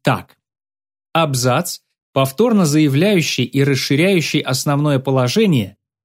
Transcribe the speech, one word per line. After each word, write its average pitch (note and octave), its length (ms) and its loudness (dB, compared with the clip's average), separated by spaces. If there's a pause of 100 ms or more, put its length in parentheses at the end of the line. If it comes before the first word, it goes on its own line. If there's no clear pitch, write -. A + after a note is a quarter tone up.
так. - 340 -4 (760)
Абзац, C#3 640 -2 (340)
повторно F#3+ 540 0
заявляющий D3+ 800 2
и C#3 200 0
расширяющий D3 760 0
основное C#3+ 580 -2
положение, C3 800 0 (280)